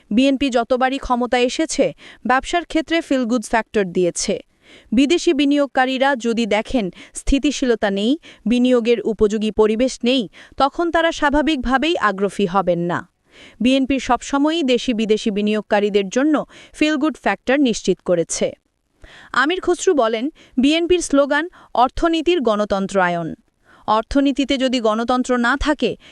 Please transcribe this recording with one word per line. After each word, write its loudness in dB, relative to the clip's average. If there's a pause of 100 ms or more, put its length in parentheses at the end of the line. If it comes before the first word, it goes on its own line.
(120)
বিএনপি 2
যতবারই 0
ক্ষমতায় -2
এসেছে, -2 (320)
ব্যবসার 0
ক্ষেত্রে -2
ফিল -2
গুড -2
ফ্যাক্টর -2
দিয়েছে। -2 (480)
বিদেশি 2
বিনিয়োগকারীরা 2
যদি -2
দেখেন -2 (220)
স্থিতিশীলতা 0
নেই, 0 (280)
বিনিয়োগের 2
উপযোগী 0
পরিবেশ 0
নেই, 0 (280)
তখন 0
তারা 0
স্বাভাবিকভাবেই 0
আগ্রহী -2
হবেন 0
না। -4 (520)
বিএনপি 2
সবসময়ই 0
দেশি 0
বিদেশি 0
বিনিয়োগকারীদের 0
জন্য 0 (280)
ফিল 0
গুড -2
ফ্যাক্টর -2
নিশ্চিত 0
করেছে।" -2 (800)
আমির 0
খসরু 0
বলেন, 0 (280)
"বিএনপির 2
স্লোগান 0 (240)
অর্থনীতির 0
গণতন্ত্রায়ন। -2 (520)
অর্থনীতিতে 0
যদি 0
গণতন্ত্র 0
না 0
থাকে, -2 (160)